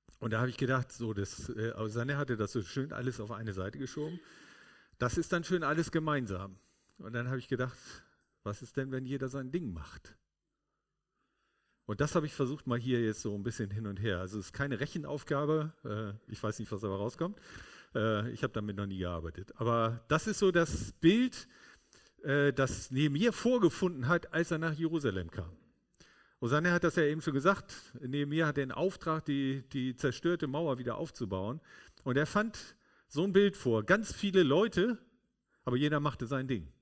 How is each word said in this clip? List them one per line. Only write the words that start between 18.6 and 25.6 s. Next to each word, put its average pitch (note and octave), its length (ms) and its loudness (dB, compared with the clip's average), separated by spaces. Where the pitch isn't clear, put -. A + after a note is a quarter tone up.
noch G2+ 120 -4
nie F#2+ 120 -6
gearbeitet. F2 560 -6
Aber A#2 540 0
das D3+ 180 2
ist G#3+ 140 -2
so F#3+ 100 6
das E3+ 440 2
Bild, A3+ 520 4
äh, C#3+ 280 4
das C3 380 0
Nehemia D3 400 4
vorgefunden F3 760 2
hat, E3+ 260 2
als E3 160 2
er D#3+ 80 0
nach D#3+ 160 -2
Jerusalem C#3 560 0
kam. F2 260 -8